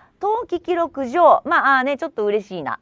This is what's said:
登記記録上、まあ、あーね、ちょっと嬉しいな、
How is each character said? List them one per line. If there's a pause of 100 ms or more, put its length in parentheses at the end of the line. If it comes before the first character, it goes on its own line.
(220)
登
記
記
録
上、
ま
あ、
あ
ー
ね、
ち
ょ
っ
と
嬉
し
い
な、